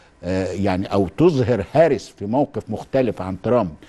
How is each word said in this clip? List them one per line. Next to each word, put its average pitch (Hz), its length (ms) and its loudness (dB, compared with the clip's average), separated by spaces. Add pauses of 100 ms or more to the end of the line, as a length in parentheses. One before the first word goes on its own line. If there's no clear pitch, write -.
(240)
آه، 92 280 -2
يعني 98 400 -2
أو 98 160 2
تظهر 123 640 2
هاريس 147 360 2
في - 180 -12
موقف 117 440 -2
مختلف 107 520 -2
عن 92 200 -6
ترامب 110 320 0 (140)